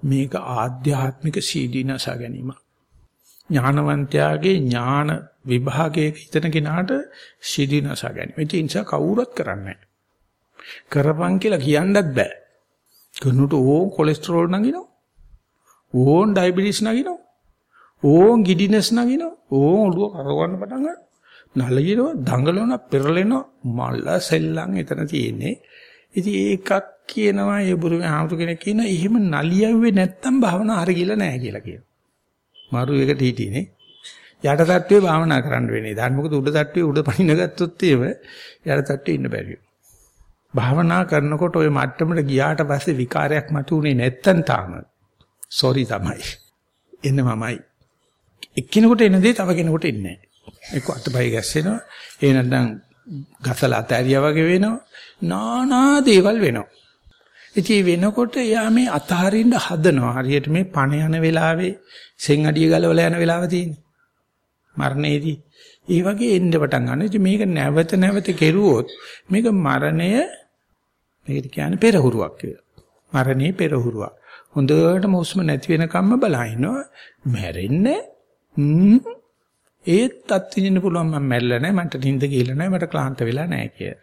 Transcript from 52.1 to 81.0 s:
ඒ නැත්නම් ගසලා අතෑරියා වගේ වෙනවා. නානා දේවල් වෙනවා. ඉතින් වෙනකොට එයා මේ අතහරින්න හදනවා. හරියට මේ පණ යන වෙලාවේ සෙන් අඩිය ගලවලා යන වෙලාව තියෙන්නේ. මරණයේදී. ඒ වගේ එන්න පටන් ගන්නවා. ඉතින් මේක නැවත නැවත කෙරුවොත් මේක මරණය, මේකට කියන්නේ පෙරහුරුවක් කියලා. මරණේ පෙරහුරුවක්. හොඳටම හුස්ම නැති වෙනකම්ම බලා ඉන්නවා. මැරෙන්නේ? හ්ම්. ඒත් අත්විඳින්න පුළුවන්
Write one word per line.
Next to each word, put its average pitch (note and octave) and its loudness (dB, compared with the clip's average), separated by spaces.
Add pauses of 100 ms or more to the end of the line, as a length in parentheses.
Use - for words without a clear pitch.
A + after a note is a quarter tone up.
ඒ C#3 4
නැත්නම් B2+ 2 (760)
ගසලා B2+ 0
අතෑරියා B2+ 0
වගේ D#3 2
වෙනවා. G3+ 0 (340)
නානා B3 0
දේවල් G#3+ 4
වෙනවා. B2 0 (880)
ඉතින් G3+ 2
වෙනකොට G#3 0
එයා A3+ 0
මේ B3 4
අතහරින්න G3 2
හදනවා. D#3 0
හරියට C#3 -2
මේ E3+ 0
පණ D3 0
යන D#3+ 0
වෙලාවේ D#3+ 0 (420)
සෙන් D3+ 2
අඩිය D#3+ 2
ගලවලා E3 4
යන E3+ -2
වෙලාව E3+ 0
තියෙන්නේ. E3+ -4 (920)
මරණයේදී. D3 -2 (520)
ඒ F3+ 2
වගේ G#3 0
එන්න F3+ 2
පටන් C#3 0
ගන්නවා. C3 -2
ඉතින් G#3 0
මේක G3 2
නැවත D#3+ 0
නැවත G3 2
කෙරුවොත් D#3+ 2 (380)
මේක G#3+ 0
මරණය, D#3 0 (1160)
මේකට C#3 -6
කියන්නේ D#3+ -4
පෙරහුරුවක් B2+ 4
කියලා. - -12 (480)
මරණේ C3 0
පෙරහුරුවක්. A#2+ -4 (340)
හොඳටම E3 2
හුස්ම F3+ -2
නැති D3+ -2
වෙනකම්ම F3 0
බලා E3 0
ඉන්නවා. D3 -4 (420)
මැරෙන්නේ? A#2+ -2 (560)
හ්ම්. E3+ 6 (880)
ඒත් A3 0
අත්විඳින්න F#3+ 0
පුළුවන් E3+ 0